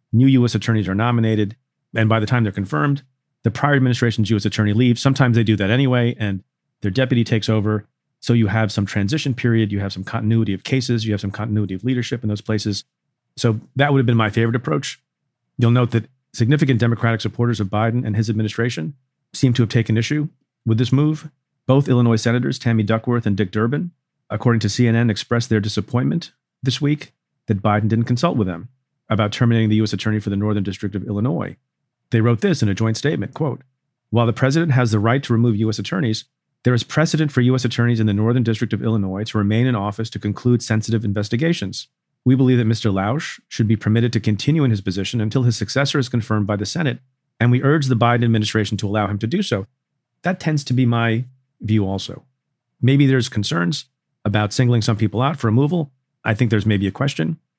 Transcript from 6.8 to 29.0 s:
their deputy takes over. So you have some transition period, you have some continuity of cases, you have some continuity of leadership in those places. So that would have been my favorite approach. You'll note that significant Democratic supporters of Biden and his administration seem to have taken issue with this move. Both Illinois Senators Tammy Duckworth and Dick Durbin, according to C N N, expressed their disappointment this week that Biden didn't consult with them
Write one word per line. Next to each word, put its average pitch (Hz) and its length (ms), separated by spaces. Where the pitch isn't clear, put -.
their 101 100
deputy 127 320
takes 110 240
over. 107 400
So - 140
you 113 140
have 107 240
some 101 140
transition 120 480
period, 113 380
you 101 80
have 98 140
some 95 100
continuity 113 500
of 92 120
cases, 123 400
you 107 80
have 98 80
some 101 100
continuity 104 420
of 92 120
leadership 123 360
in 113 60
those 104 140
places. 104 420
So 113 240
that 143 160
would 135 60
have 127 60
been 120 120
my 110 120
favorite 117 280
approach. 143 440
You'll 117 140
note 123 200
that 110 180
significant 135 480
Democratic 113 400
supporters 117 400
of 98 60
Biden 113 380
and 107 100
his 110 140
administration 113 640
seem 127 200
to 120 80
have 110 80
taken 113 280
issue 147 300
with 110 120
this 123 140
move. 151 400
Both 139 220
Illinois 120 300
Senators 123 420
Tammy 113 240
Duckworth 113 420
and 101 120
Dick 98 140
Durbin, 143 400
according 117 320
to 104 80
C 123 160
N 113 100
N, 117 140
expressed 117 400
their 110 120
disappointment 127 720
this 131 200
week 147 320
that 98 160
Biden 107 260
didn't 113 180
consult 127 300
with 104 120
them 87 200